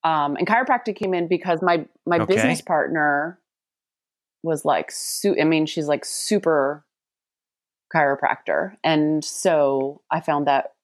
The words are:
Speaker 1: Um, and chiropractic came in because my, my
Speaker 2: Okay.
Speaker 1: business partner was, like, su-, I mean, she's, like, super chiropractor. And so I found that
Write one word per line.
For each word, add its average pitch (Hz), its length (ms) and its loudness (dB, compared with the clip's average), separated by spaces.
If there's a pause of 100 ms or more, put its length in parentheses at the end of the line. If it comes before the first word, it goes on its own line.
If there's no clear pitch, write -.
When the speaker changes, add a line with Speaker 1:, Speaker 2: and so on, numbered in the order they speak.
Speaker 1:
Um, 151 340 0
and 175 100 0
chiropractic 240 500 0
came 185 160 -4
in 175 160 -2
because 175 340 -2
my, 170 240 2 (200)
my 117 140 2
Speaker 2:
Okay. 101 140 2
Speaker 1:
business 117 280 0
partner 151 760 -2 (1040)
was, 160 220 -2
like, 95 260 0
su-, - 480 -2
I 151 60 2
mean, 156 220 2
she's, 151 200 -6
like, 143 200 -2
super 151 800 0 (1080)
chiropractor. 143 880 0
And 156 400 2
so 143 800 0 (100)
I 156 120 -2
found 147 240 0
that 139 260 0 (120)